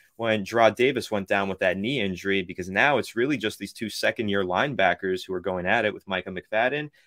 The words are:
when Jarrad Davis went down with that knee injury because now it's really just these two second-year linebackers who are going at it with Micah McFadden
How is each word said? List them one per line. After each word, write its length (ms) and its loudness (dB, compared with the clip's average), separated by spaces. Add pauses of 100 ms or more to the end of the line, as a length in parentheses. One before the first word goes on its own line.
(160)
when 280 0
Jarrad 320 6
Davis 340 2
went 160 -2
down 220 2
with 120 -4
that 180 2
knee 200 -2
injury 440 -2
because 260 -8
now 300 4
it's 180 -6
really 220 0
just 200 -4
these 140 -10
two 160 -8
second-year 560 -2
linebackers 800 0
who 60 -8
are 80 -4
going 260 -4
at 200 2
it 80 0
with 120 -16
Micah 240 -4
McFadden 600 -2 (160)